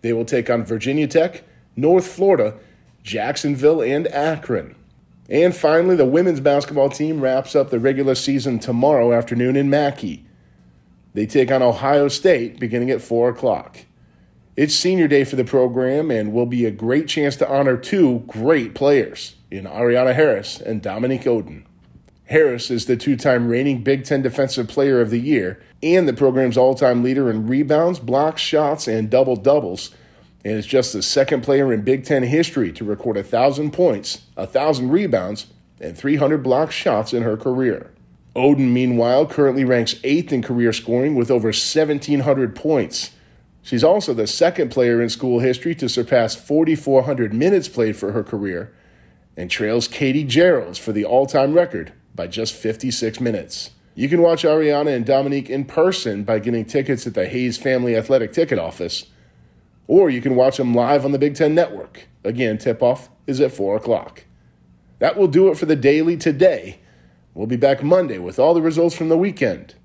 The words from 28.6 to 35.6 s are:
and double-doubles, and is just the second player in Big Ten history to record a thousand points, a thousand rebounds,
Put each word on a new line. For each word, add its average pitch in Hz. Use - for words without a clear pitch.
and 110
double-doubles, 123
and 104
is 104
just 127
the 101
second 135
player 135
in 107
Big 135
Ten 139
history 127
to 113
record 104
a 98
thousand 139
points, 127
a -
thousand 131
rebounds, 117